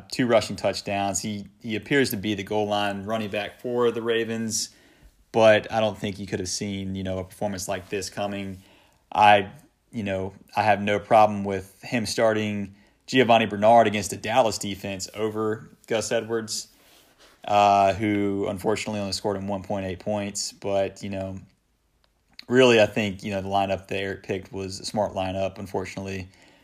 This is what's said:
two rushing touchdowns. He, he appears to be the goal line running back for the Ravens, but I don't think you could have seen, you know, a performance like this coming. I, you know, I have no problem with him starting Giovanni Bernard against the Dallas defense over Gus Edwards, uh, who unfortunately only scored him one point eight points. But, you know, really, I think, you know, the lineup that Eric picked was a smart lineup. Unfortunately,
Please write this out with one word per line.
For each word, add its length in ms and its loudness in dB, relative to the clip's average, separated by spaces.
two 160 -2
rushing 300 2
touchdowns. 640 -4
He, 260 -8
he 160 -6
appears 340 0
to 60 -4
be 180 -4
the 80 -6
goal 240 -2
line 380 -2
running 240 -6
back 320 -8
for 300 0
the 100 -4
Ravens, 680 -2
but 400 6
I 100 -2
don't 180 -2
think 200 -8
you 80 -10
could 140 -6
have 80 -8
seen, 460 -6
you 80 -6
know, 160 -6
a 60 -6
performance 440 -8
like 220 -8
this 180 -6
coming. 540 -8
I, 380 6
you 120 -8
know, 280 -4
I 60 0
have 180 4
no 200 0
problem 440 4
with 380 -8
him 240 -4
starting 680 -2
Giovanni 380 6
Bernard 440 6
against 220 -4
the 60 -8
Dallas 400 0
defense 580 -8
over 540 -4
Gus 240 -2
Edwards, 560 -4
uh, 500 6
who 540 0
unfortunately 520 -4
only 120 -6
scored 240 -4
him 120 -8
one 140 -4
point 220 -6
eight 140 -6
points. 540 -6
But, 500 -2
you 80 -8
know, 300 -8
really, 320 8
I 60 8
think, 380 -2
you 80 -6
know, 80 -2
the 80 -8
lineup 400 0
that 80 -6
Eric 260 -6
picked 300 -8
was 260 -10
a 60 -14
smart 300 -4
lineup. 440 -4
Unfortunately, 680 -8